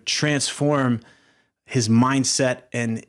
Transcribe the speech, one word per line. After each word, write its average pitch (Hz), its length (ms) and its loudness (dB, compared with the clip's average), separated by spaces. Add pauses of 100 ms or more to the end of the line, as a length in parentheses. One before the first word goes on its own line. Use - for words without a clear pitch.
transform 143 960 0 (640)
his 117 240 -2
mindset 127 720 2 (100)
and 117 360 -4